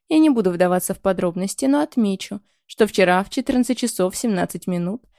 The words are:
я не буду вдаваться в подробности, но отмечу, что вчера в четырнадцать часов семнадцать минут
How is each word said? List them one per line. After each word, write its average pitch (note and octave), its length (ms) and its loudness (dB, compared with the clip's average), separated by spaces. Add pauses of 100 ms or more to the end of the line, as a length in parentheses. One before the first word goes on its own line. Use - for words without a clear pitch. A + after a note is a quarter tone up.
я D#4 100 4
не D#4 100 6
буду G#3+ 220 2
вдаваться F3+ 420 0
в - 60 -8
подробности, F#3 680 -2
но C#4+ 160 2
отмечу, G#3 600 -4 (240)
что - 200 0
вчера F#3 380 2
в - 60 -10
четырнадцать B3+ 480 0
часов F#3+ 380 -2
семнадцать F3+ 520 -4
минут F3+ 360 -4 (160)